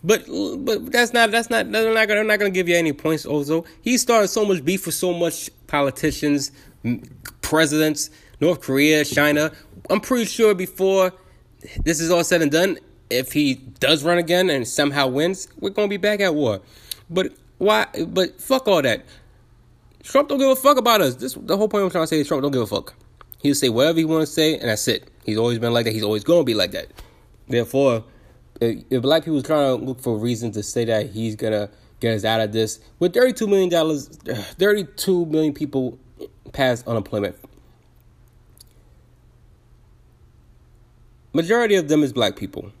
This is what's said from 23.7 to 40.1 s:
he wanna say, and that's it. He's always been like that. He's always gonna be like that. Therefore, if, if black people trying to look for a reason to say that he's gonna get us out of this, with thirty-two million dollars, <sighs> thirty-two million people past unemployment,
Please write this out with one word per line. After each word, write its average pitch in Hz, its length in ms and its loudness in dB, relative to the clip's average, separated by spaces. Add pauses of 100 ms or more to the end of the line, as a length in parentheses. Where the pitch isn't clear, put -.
he 165 60 2
wanna 156 220 0
say, 156 280 0
and - 140 -4
that's 107 200 -2
it. 107 220 -4 (140)
He's 107 140 -2
always 120 200 0
been 117 140 -2
like 117 120 2
that. 113 80 -2
He's 107 100 -4
always 104 220 -2
gonna 165 200 4
be 120 100 0
like 95 180 -2
that. 85 160 -8 (600)
Therefore, 120 560 0 (560)
if, 117 300 -2
if 127 120 0
black 156 220 2
people 151 180 -2
trying 139 360 0
to - 60 -8
look 127 160 -8
for 120 140 -2
a 107 40 -4
reason 113 340 -4
to 104 100 -6
say 117 220 -2
that 107 260 -2
he's 110 260 -6
gonna 107 340 -4 (300)
get 117 140 0
us 104 100 -6
out 113 160 2
of 107 120 -2
this, 110 280 -2 (180)
with 170 160 0
thirty-two 247 320 4
million 196 220 4
dollars, 160 400 0
<sighs> - 160 -20 (340)
thirty-two 190 680 0
million 156 280 0
people 135 440 -4 (540)
past 127 340 0
unemployment, 104 500 -4 (4000)